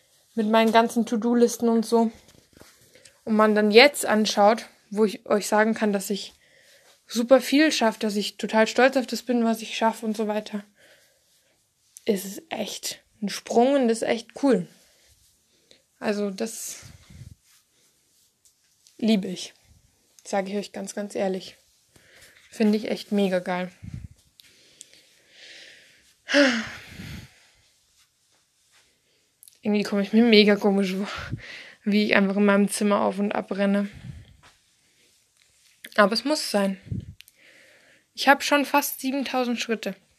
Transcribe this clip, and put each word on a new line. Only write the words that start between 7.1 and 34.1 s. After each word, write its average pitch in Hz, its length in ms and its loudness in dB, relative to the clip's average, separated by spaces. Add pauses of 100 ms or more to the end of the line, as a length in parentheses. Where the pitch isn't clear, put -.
viel 294 300 4
schaffe, 226 280 -2
dass 214 160 -2
ich 208 220 -6
total 220 300 0
stolz 254 300 2
auf 247 100 -2
das - 160 -8
bin, 240 200 0
was 226 180 -2
ich 214 140 -12
schaffe 220 300 -2
und 214 100 -4
so 214 120 -4
weiter, 208 360 -6 (1400)
ist 196 200 -2
es 196 240 -14
echt - 520 -10 (200)
ein 202 80 -6
Sprung 240 440 0
und 262 160 2
ist 226 140 -2
echt - 260 -4 (140)
cool. 214 240 2 (1300)
Also 208 300 -4
das - 540 -10 (2250)
liebe 214 300 0
ich, - 260 -12 (720)
sage 196 280 -4
ich 202 60 -6
euch 196 140 -10
ganz, 196 220 -14
ganz 202 220 -10
ehrlich. 190 420 -6 (920)
Finde 214 280 0
ich 214 120 -6
echt - 220 -8
mega 196 280 0
geil. 180 320 -6 (4000)
Irgendwie 208 220 0
komme 202 180 -2
ich 196 120 -6
mir 220 100 6
mega 208 320 8
komisch 196 380 0
vor, 196 140 -6 (760)
wie 208 220 2
ich - 100 2
einfach 196 220 2
in 208 80 4
meinem 202 240 4
Zimmer 208 320 0
auf 196 180 -2
und 202 140 -2
ab - 180 -6
renne. 202 380 -2 (2000)